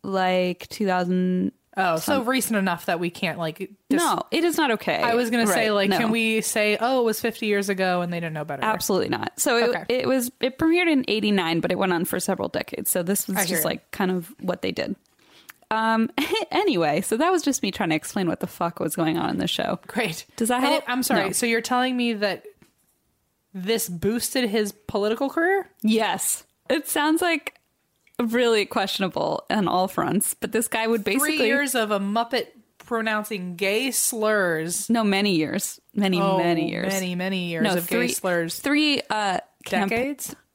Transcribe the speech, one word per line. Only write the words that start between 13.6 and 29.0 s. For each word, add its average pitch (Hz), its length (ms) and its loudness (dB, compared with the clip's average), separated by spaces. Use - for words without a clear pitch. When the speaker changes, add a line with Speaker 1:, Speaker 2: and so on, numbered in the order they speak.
Speaker 2:
you. 160 60 0
Speaker 1:
like, - 220 -6
kind 185 200 0
of 180 300 -4
what 180 200 -4
they 95 100 -2
did. - 240 -4
Um, 220 380 2
<laughs> 427 200 -2
anyway, 180 500 2
so - 140 -2
that 320 160 2
was 339 120 2
just - 200 0
me 190 80 0
trying 185 180 -2
to 156 60 2
explain 180 320 -2
what 160 140 -2
the 170 60 -4
fuck - 340 -4
was 160 140 -2
going 165 220 0
on - 120 -2
in - 80 -2
the - 100 0
show. - 400 -2
Speaker 2:
Great. 202 380 -4
Speaker 1:
Does 226 140 0
that 247 80 2
Speaker 2:
And 262 80 2
Speaker 1:
help? 294 180 2
Speaker 2:
it, 226 60 -8
I'm 247 140 0
sorry. 202 240 2
Speaker 1:
No. 190 40 -2
Speaker 2:
So 240 140 0
you're 233 160 2
telling 254 340 0
me 240 180 0
that 202 320 -2
this 208 340 -2
boosted 220 640 -2
his 208 240 0
political 233 560 -2
career? 370 400 0
Speaker 1:
Yes. 214 640 0
It 254 200 -2
sounds, 311 320 2
like, 330 340 -2
really 226 460 2
questionable 190 840 -2